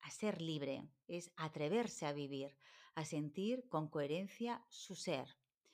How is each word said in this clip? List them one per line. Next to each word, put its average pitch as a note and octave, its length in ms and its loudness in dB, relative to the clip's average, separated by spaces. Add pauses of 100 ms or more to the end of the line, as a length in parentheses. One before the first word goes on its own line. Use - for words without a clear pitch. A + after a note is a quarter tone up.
a D3+ 80 -10
ser G#3 320 0
libre, C#3+ 460 0 (200)
es F3 280 -4
atreverse D#3+ 720 2
a D3 80 2
vivir, C#3 440 -4 (380)
a D#3+ 100 0
sentir F#3+ 640 0
con D#3 220 2
coherencia F#3+ 800 0
su - 260 -10
ser. C3 420 0 (360)